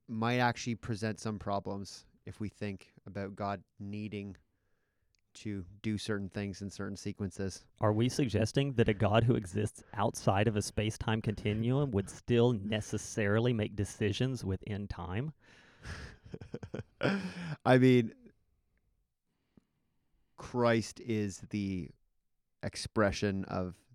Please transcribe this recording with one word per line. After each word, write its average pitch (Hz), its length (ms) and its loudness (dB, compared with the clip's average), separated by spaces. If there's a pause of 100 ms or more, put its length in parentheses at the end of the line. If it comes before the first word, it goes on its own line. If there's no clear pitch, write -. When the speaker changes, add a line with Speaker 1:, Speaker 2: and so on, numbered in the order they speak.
Speaker 1:
might 117 320 0
actually 120 360 0
present 107 440 -4
some 107 200 -4
problems 98 640 -6 (200)
if - 140 -14
we 107 100 -6
think - 420 -10 (140)
about 101 300 -8
God 101 280 -4 (160)
needing 101 560 -8 (1000)
to 101 280 -6 (200)
do 107 160 0
certain 101 300 -4
things 101 340 -6
in 101 60 -6
certain 98 280 -8
sequences. 98 640 -6 (160)
Speaker 2:
Are 107 140 4
we 117 160 4
suggesting 123 640 2
that 113 160 4
a 110 40 4
God 107 300 4
who 120 120 6
exists 104 480 -2 (100)
outside 104 540 2
of 110 80 2
a 104 80 2
space-time 110 580 -2
continuum 113 720 0
would 98 180 2
still 120 440 4
necessarily 107 1000 0
make 107 220 -2
decisions 107 680 0
within 98 440 -4
time? 98 460 -6 (1700)
Speaker 1:
<laughs> 180 640 -2
I 127 120 8
mean, 123 360 6 (2250)
Christ 117 640 2
is 104 420 -2 (100)
the 95 380 -2 (760)
expression 98 800 0
of 90 300 -4 (200)